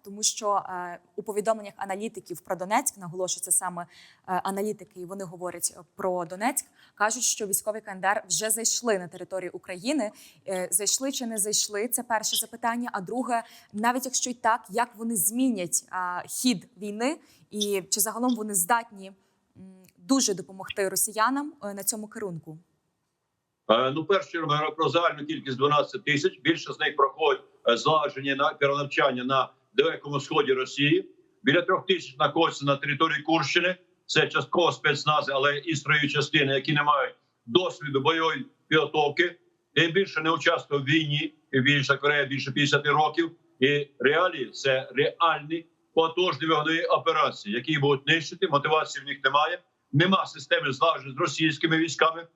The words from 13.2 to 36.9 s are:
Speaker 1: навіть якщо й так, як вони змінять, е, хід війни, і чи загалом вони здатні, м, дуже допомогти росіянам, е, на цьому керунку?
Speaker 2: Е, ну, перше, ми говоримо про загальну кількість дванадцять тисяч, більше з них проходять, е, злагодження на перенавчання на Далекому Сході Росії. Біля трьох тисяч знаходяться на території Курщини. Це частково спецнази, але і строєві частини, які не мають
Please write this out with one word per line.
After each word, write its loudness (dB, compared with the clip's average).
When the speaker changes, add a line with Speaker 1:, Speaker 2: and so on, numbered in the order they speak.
Speaker 1:
навіть 0
якщо -2
й -6
так, 2
як -2
вони -4
змінять, 0
е, -6
хід -2
війни, -4
і -2
чи 0
загалом 0
вони -4
здатні, -2
м, -20
дуже 2
допомогти -6
росіянам, 0
е, -8
на -12
цьому -6
керунку? -10
Speaker 2:
Е, 4
ну, -4
перше, 0
ми -4
говоримо 0
про 0
загальну 0
кількість -8
дванадцять 0
тисяч, 0
більше -2
з -10
них -2
проходять, 2
е, 6
злагодження 0
на 2
перенавчання 0
на 2
Далекому 0
Сході 2
Росії. 2
Біля 6
трьох 0
тисяч -2
знаходяться 2
на 2
території 0
Курщини. 2
Це 2
частково 2
спецнази, 0
але 2
і -4
строєві 2
частини, 0
які 0
не 2
мають 0